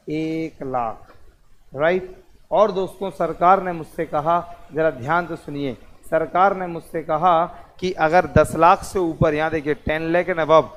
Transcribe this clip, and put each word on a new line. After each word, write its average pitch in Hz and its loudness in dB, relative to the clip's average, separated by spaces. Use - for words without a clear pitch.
एक 160 -6
लाख, 120 -6
Right। 180 -2
और 196 4
दोस्तों, 190 -6
सरकार 175 2
ने 180 -6
मुझसे 165 -8
कहा, 160 -2
जरा 160 2
ध्यान 151 -2
से 160 -10
सुनिए, 143 -8
सरकार 175 2
ने 185 -6
मुझसे 165 -8
कहा 165 2
कि 185 -4
अगर 165 2
दस 151 2
लाख 170 6
से - -6
ऊपर, 165 0
यहाँ 156 -2
देखिए, 151 -2
टेन 160 -4
लाख 175 2
and 165 -4
above, 156 6